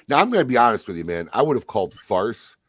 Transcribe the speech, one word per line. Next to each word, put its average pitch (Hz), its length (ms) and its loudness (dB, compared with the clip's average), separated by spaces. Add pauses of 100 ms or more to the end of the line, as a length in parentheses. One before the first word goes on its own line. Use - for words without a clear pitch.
now, 143 100 2
I'm 214 140 2
gonna 190 140 2
be 127 120 0
honest 117 300 2
with 90 100 -10
you, 82 80 -8
man. 85 280 -6
I 110 100 0
would 151 120 0
have - 120 -6
called 92 260 -4
farce. - 600 -6 (140)